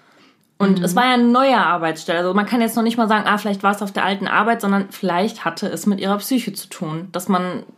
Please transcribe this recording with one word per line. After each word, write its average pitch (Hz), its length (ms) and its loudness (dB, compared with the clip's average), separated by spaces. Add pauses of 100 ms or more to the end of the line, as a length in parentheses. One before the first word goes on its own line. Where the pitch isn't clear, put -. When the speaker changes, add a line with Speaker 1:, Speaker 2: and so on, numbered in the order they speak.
(580)
Speaker 1:
Und 196 200 4
Speaker 2:
Mhm. 180 60 0
Speaker 1:
es 180 120 0
war 247 80 4
ja 254 100 4
eine 240 100 4
neue 247 320 4
Arbeitsstelle. 165 640 0
Also 180 160 0
man 202 120 2
kann 233 140 0
jetzt 226 160 0
noch 233 60 2
nicht 233 140 0
mal 226 120 2
sagen, 214 180 2
ah, 208 120 2
vielleicht 202 240 -4
war 202 120 4
es 202 80 -6
auf 196 100 -6
der - 120 -2
alten 196 220 -2
Arbeit, 226 360 0
sondern 196 280 0
vielleicht 180 540 -2
hatte - 240 -4
es 170 180 -8
mit 196 140 0
ihrer 196 180 -2
Psyche 226 360 -2
zu - 140 -14
tun. 165 440 -8
Dass 185 160 -6
man, 180 340 -2 (160)